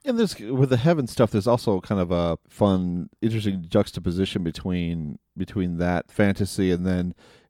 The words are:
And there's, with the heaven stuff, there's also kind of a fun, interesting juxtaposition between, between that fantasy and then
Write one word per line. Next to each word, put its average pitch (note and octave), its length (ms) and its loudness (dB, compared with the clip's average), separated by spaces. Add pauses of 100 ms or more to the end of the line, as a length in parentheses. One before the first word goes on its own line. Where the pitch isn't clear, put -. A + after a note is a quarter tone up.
And A#3+ 160 -2
there's, A3 200 0
with B2+ 320 0
the B2 80 4
heaven D3 280 2
stuff, A2+ 240 2
there's G2+ 160 0
also A#2 360 2
kind G2+ 180 0
of F2 100 0
a E2+ 280 0 (100)
fun, F2+ 600 0 (100)
interesting G#2 480 -2
juxtaposition F#2+ 760 0
between, E2+ 760 -4 (180)
between F2+ 400 -4
that F2 340 -2
fantasy G2 600 0
and F2+ 160 0
then F2+ 280 -2 (360)